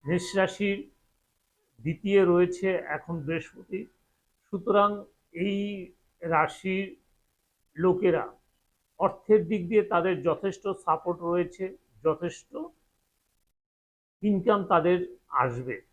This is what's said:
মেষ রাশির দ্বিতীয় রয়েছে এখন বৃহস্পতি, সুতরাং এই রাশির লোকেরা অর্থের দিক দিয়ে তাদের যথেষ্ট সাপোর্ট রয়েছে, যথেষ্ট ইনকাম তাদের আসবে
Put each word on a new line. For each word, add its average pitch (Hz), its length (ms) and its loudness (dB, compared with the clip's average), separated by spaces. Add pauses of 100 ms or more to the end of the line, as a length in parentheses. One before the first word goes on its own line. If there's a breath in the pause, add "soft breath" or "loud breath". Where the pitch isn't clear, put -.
মেষ 175 320 -4
রাশির 196 540 -2 (880)
দ্বিতীয় 190 460 2
রয়েছে 180 460 2
এখন 165 420 -6 (120)
বৃহস্পতি, 165 600 -8 (580)
সুতরাং 202 600 0 (280)
এই 196 260 -4 (640)
রাশির 175 760 -2 (800)
লোকেরা 180 480 2 (760)
অর্থের 196 500 2
দিক 180 200 -2
দিয়ে 208 140 4
তাদের 180 400 0
যথেষ্ট 185 460 -2
সাপোর্ট 170 540 -2
রয়েছে, 175 560 -4 (260)
যথেষ্ট 165 520 -4 (1700)
ইনকাম 202 420 2
তাদের 180 540 2 (100)
আসবে 123 520 -2 (120)